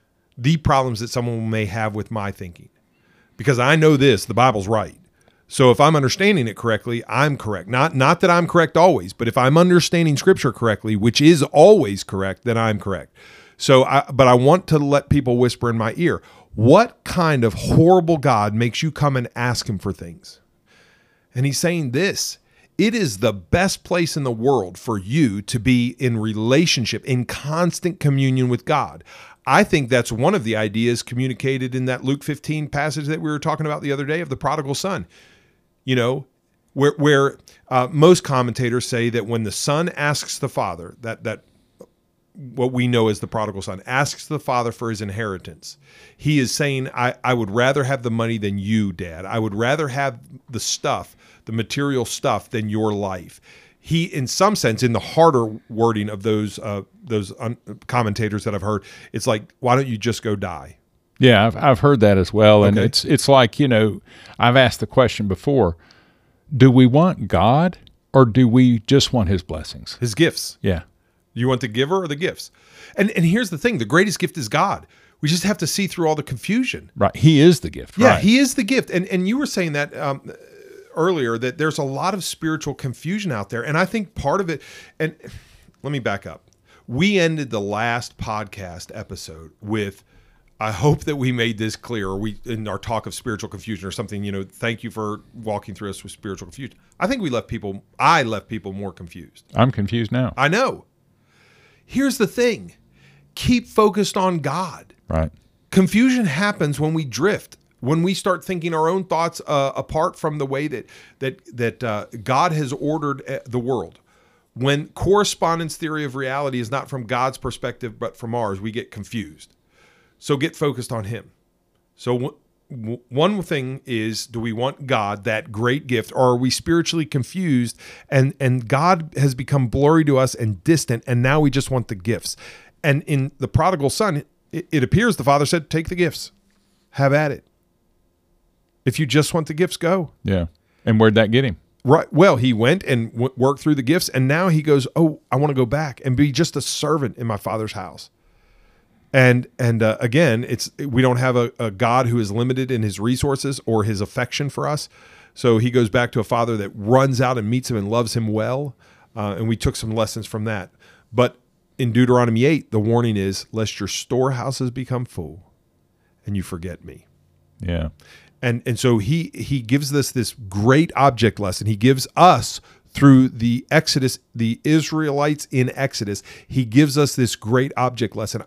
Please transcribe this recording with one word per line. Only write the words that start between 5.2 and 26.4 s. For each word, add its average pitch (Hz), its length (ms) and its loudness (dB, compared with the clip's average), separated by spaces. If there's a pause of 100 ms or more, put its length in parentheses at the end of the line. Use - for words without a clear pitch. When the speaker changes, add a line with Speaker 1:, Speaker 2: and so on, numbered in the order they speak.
Speaker 1:
So 127 200 6
if 113 80 4
I'm 156 160 6
understanding 147 520 2
it 101 80 -8
correctly, 117 520 -4
I'm 139 280 0
correct. 98 320 -6
Not, 147 280 0
not 143 240 4
that 185 100 4
I'm 175 160 4
correct 165 320 2
always, 139 360 4
but 117 140 -4
if 110 80 -2
I'm 135 220 4
understanding 170 580 4
Scripture 156 380 2
correctly, 110 420 -2
which 110 260 2
is 151 200 8
always 143 640 6
correct, 95 400 -6
then 117 120 0
I'm 110 220 0
correct. 87 380 -8 (420)
So, 131 260 6
I, 135 300 2
but 131 140 6
I 123 80 8
want 143 320 4
to 160 100 2
let 143 320 0
people 127 280 2
whisper 123 300 0
in 113 80 0
my 113 220 -2
ear, 143 240 0 (320)
"What 147 500 4
kind 156 400 0
of 107 120 0
horrible 165 600 4
God 110 360 0
makes 117 300 -2
you 156 80 -2
come 143 260 0
and 120 180 -4
ask 120 320 -4
him 98 120 -4
for 98 120 -6
things?" - 480 -14 (920)
And 131 140 0
he's 139 100 -2
saying 165 360 -2
this, 175 440 -2 (400)
"It 214 160 2
is 151 240 -2
the 107 160 0
best 170 500 -2
place 175 320 -2
in 147 80 -4
the 127 80 -2
world 110 460 0
for 110 220 -4
you 104 420 0
to 120 180 -4
be 123 380 2
in 120 200 0
relationship, 110 880 0